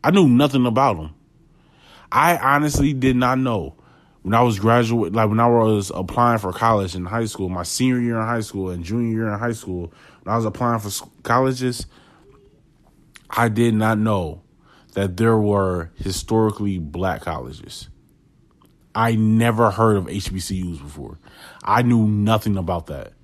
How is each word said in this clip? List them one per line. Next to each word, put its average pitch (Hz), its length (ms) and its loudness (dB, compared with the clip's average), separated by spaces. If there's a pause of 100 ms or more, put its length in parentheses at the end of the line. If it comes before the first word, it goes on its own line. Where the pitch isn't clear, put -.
I 156 60 4
knew 180 180 6
nothing 127 380 4
about 120 320 2
'em. 76 160 -12 (960)
I 165 240 4
honestly 143 560 2
did 131 240 0
not 127 220 2
know. 110 380 -4 (460)
When 101 120 -2
I 117 80 6
was 113 160 2
graduate, 113 560 2
like, 110 160 2
when 110 100 0
I 117 60 4
was 110 480 2
applying 117 440 0
for 92 140 -6
college 101 420 0
in 90 120 -8
high 113 180 -4
school, 101 240 -6
my 90 140 -6
senior 127 380 0
year 117 200 -2
in 110 60 -2
high 117 140 -2
school 95 280 -8
and 87 160 -8
junior 113 280 -4
year 110 200 -2
in 101 60 -6
high 120 140 -4
school, 90 420 -10 (300)
when 104 100 -4
I - 20 0
was 113 80 0
applying 117 360 -2
for 104 80 -10
s-, - 140 -8 (200)
colleges, 127 640 -2 (1400)
I 117 180 0
did 113 260 2
not 110 220 2
know 101 460 -2 (500)
that 95 240 -4
there 113 220 4
were 95 560 0
historically 104 840 -2
black 85 440 -6
colleges. - 680 -12 (1040)
I 113 200 0
never 110 560 4
heard 107 260 4
of 92 100 -2
H 95 240 -8
B 95 80 -6
C 90 320 -6
Us 80 100 -10
before. 73 380 -16 (460)
I 110 160 2
knew 120 260 4
nothing 104 520 2
about 87 300 -4
that. 71 360 -12